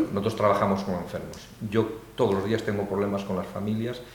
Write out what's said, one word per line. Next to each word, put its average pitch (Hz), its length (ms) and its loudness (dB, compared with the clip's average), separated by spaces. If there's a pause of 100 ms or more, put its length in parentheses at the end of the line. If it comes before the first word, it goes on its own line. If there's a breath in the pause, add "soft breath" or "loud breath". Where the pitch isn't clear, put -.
(120)
Nosotros 104 240 0
trabajamos 98 460 4
con 92 140 -2
enfermos. 85 400 -6 (340 loud breath)
Yo 107 180 4 (280)
todos 104 180 4
los 98 100 2
días 113 200 2
tengo 101 240 0
problemas 98 340 0
con 95 140 -2
las 90 100 -2
familias 110 540 -4 (140 loud breath)